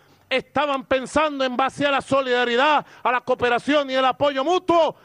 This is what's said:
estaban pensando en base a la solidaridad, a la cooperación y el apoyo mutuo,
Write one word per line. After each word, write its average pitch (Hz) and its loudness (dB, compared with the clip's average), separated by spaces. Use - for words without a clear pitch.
estaban 269 -4
pensando 277 -2
en 254 -2
base 269 -2
a 285 0
la 269 -2
solidaridad, 254 0
a 226 0
la 247 -2
cooperación 254 0
y 262 -4
el 262 2
apoyo 269 0
mutuo, 339 2